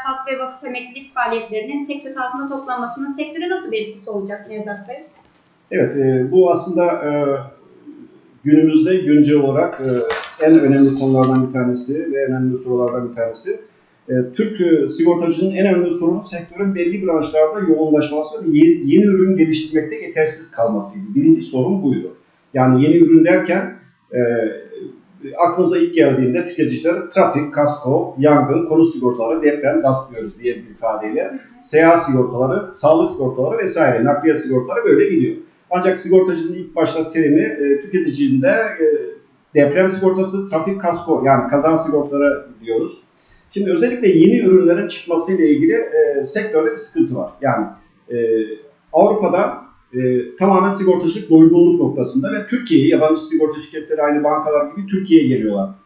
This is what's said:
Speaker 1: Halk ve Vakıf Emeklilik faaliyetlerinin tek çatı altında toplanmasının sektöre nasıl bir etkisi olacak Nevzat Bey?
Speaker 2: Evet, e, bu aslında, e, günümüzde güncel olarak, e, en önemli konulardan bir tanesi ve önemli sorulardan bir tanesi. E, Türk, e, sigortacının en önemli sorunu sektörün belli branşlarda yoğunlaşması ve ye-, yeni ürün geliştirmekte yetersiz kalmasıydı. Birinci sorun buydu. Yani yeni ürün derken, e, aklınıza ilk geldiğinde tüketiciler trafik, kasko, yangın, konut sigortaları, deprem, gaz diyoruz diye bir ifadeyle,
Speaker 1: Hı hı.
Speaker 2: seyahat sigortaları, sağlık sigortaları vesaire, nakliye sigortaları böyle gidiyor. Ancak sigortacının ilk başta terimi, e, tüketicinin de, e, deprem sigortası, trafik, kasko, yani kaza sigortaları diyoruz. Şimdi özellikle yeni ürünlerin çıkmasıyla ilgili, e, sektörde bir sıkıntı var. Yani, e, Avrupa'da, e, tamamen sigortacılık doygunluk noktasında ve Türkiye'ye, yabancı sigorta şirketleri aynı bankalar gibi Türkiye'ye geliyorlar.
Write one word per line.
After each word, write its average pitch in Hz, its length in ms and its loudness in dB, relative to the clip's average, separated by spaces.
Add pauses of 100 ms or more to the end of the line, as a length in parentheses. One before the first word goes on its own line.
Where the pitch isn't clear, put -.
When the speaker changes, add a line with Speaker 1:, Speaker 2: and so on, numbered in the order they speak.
Speaker 1:
Halk 262 240 -8
ve 262 100 -6
Vakıf 262 260 -12
Emeklilik 247 500 -14
faaliyetlerinin 233 720 -6
tek 277 160 -10
çatı 262 180 -12
altında 254 280 -8
toplanmasının 262 640 -8
sektöre 311 360 -8
nasıl 311 240 -6
bir 214 100 -4
etkisi - 280 -14
olacak 202 400 -10
Nevzat 202 380 -12
Bey? 262 80 -14 (720)
Speaker 2:
Evet, 127 260 0
e, 131 360 0
bu 180 180 6
aslında, 175 360 0
e, 160 240 -2 (1300)
günümüzde 156 520 2
güncel 147 400 2
olarak, 135 440 -2
e, 131 100 -4 (540)
en 160 140 8
önemli 139 360 4
konulardan 131 540 2
bir 127 40 -12
tanesi 131 600 -4
ve 135 140 -2
önemli 127 300 -2
sorulardan 123 540 -4
bir - 40 -16
tanesi. 113 460 -6 (480)
E, - 40 -8 (220)
Türk, 208 260 -2
e, 160 280 2
sigortacının 170 680 0
en 196 120 2
önemli 175 240 2
sorunu 175 340 -2
sektörün 185 500 -6
belli 180 320 -4
branşlarda 156 540 0
yoğunlaşması 151 840 -2
ve 151 140 2
ye-, 165 260 6
yeni 180 200 4
ürün 190 320 2
geliştirmekte 156 600 -2
yetersiz - 540 -4
kalmasıydı. 104 640 -6
Birinci 160 280 4
sorun 135 400 -2
buydu. 131 260 -2 (460)
Yani 131 300 4
yeni 160 120 4
ürün 165 280 6
derken, 180 500 0 (380)
e, 123 80 -2 (1300)
aklınıza 170 320 0
ilk 170 160 0
geldiğinde 131 540 2
tüketiciler 156 460 -2 (160)
trafik, 143 440 0
kasko, 147 640 -2
yangın, 147 480 2
konut 160 280 2
sigortaları, 123 480 -2
deprem, 147 400 0
gaz 131 320 -2
diyoruz 107 280 -12
diye 120 120 -2
bir 107 200 -18
ifadeyle, 110 500 -4
Speaker 1:
Hı - 80 -8
hı. 135 60 -12 (240)
Speaker 2:
seyahat 165 420 4
sigortaları, 131 720 -2
sağlık 165 360 2
sigortaları 135 480 -4
vesaire, 151 460 0
nakliye 160 300 2
sigortaları - 500 -4
böyle 381 300 4
gidiyor. - 220 -2 (340)
Ancak 180 280 0
sigortacının 175 560 0
ilk 180 220 -14
başta 160 320 -2
terimi, 160 340 2
e, 143 380 -2
tüketicinin 139 600 -2
de, 180 60 2
e, 208 380 -2 (680)
deprem 151 340 4
sigortası, 190 600 -2
trafik, 190 300 -4
kasko, 170 440 -2
yani 131 260 2
kaza 143 260 2
sigortaları 143 720 -2 (180)
diyoruz. 113 380 -4 (480)
Şimdi 196 200 -4
özellikle 220 380 0
yeni 180 300 6
ürünlerin 185 500 4
çıkmasıyla 170 580 -2
ilgili, 147 260 4
e, 147 520 0
sektörde 156 460 -2
bir 151 60 -6
sıkıntı 127 400 -2
var. - 140 -8 (100)
Yani, 123 260 -2 (440)
e, 120 60 -6 (760)
Avrupa'da, 202 720 2 (300)
e, 127 60 -4 (360)
tamamen 196 340 2
sigortacılık 185 600 -2
doygunluk 170 500 6
noktasında 135 520 -2
ve - 140 -6
Türkiye'ye, 233 420 2
yabancı 156 320 2
sigorta 151 400 -2
şirketleri 151 420 -6
aynı 147 220 0
bankalar 147 460 0
gibi 196 160 -10
Türkiye'ye 160 420 2
geliyorlar. 104 400 -2 (180)